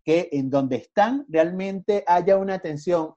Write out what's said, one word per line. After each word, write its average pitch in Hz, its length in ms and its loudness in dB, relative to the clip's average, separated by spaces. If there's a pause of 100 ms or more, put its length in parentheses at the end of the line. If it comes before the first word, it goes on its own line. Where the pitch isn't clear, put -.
que 170 280 0
en 135 180 -2
donde 135 260 0
están 233 540 -2
realmente 185 760 -2
haya 175 300 4
una 196 180 -2
atención 160 600 -4